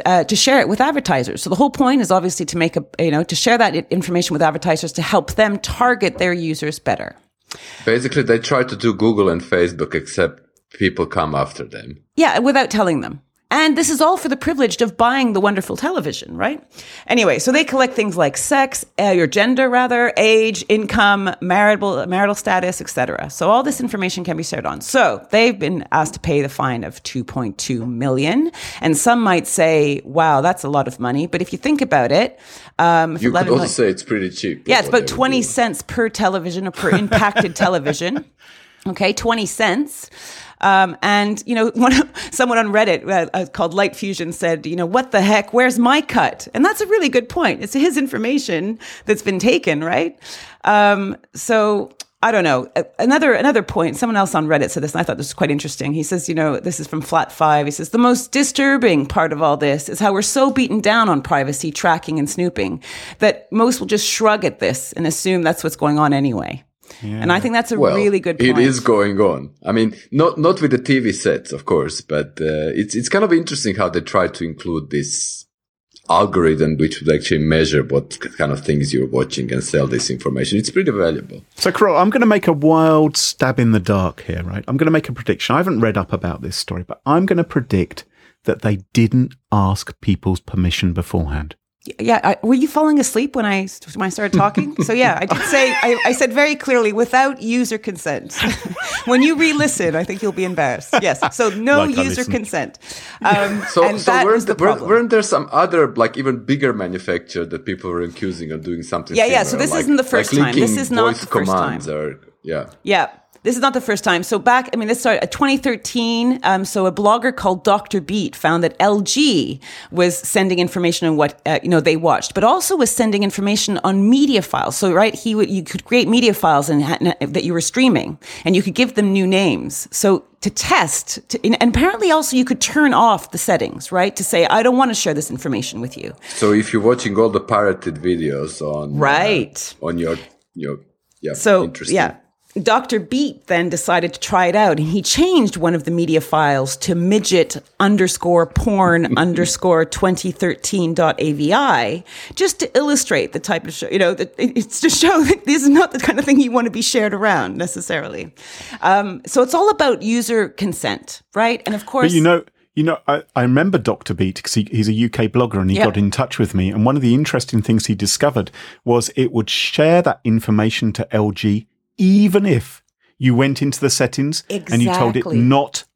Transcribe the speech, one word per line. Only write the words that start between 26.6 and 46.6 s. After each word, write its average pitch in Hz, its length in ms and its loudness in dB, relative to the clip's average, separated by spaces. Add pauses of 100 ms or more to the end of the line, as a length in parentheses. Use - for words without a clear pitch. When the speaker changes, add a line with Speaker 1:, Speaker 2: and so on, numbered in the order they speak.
Speaker 1:
of - 220 -12
two 127 180 -8
point 113 360 -8
two 120 280 -6
million. 139 640 0 (300)
And 160 160 2
some 233 260 2
might 180 240 2
say, 151 580 2
"Wow, 151 360 2
that's 180 240 0
a 139 40 -6
lot 139 200 0
of - 100 -10
money." 135 300 -2
But - 120 -4
if - 120 -6
you 185 60 -8
think 294 220 -2
about 135 300 2
it, 185 300 0 (400)
um, 165 340 4
if 110 80 -6
Speaker 2:
You 120 80 2
could 127 60 0
Speaker 1:
eleven 180 160 2
Speaker 2:
also - 80 4
Speaker 1:
million 123 120 -2
Speaker 2:
say 120 160 2
it's 92 140 -2
pretty 95 280 -4
cheap, - 360 -8
Speaker 1:
Yeah, - 100 4
Speaker 2:
is - 40 2
Speaker 1:
it's - 60 -4
Speaker 2:
what - 20 -8
Speaker 1:
about 240 180 0
Speaker 2:
they - 60 -6
would - 40 -8
Speaker 1:
twenty 262 240 0
Speaker 2:
do. 214 60 -4
Speaker 1:
cents 233 360 -4
per 226 260 -2
television 190 580 -4
or 180 60 -8
per 196 180 -2
impacted 202 640 2
Speaker 2:
<laughs> 202 80 0
Speaker 1:
television. 175 600 -2 (640)
Okay, 196 260 0
twenty 226 340 -2
cents. 226 640 -2 (500)
Um, 190 420 4
and, 208 440 0
you 240 80 -2
know, 226 160 0
<laughs> - 40 -8
one, 247 180 4 (380)
someone 247 260 0
on 220 120 2
Reddit, 202 380 2
uh, 175 280 0
uh, 185 120 -4
called 170 280 -4
Light 190 200 0
Fusion 170 380 -8
said, 165 340 -4
you 165 100 -8
know, 175 100 -4
"What 254 240 0
the 208 100 2
heck? 208 320 2
Where's 247 260 2
my 254 220 4
cut?" - 540 -2
And 262 100 2